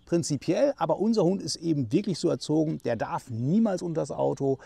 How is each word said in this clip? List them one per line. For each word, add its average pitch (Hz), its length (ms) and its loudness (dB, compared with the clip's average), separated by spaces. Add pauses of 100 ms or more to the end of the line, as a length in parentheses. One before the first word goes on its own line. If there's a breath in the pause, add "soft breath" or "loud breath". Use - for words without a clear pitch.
prinzipiell, 165 720 0
aber 160 220 0
unser 220 260 2
Hund 190 180 2
ist - 140 -6
eben 143 340 -2
wirklich 202 260 0
so 170 120 0
erzogen, 151 560 0
der 120 100 0
darf 143 340 -6
niemals 175 520 0
unter 165 200 -4
das 156 100 -6
Auto, 135 540 0